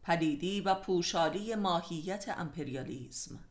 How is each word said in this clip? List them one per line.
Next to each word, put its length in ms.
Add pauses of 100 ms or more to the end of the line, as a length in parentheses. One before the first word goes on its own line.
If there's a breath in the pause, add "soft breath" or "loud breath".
پلیدی 580
و 140
پوشالی 800
ماهیت 680 (120)
امپریالیسم. 1000 (120)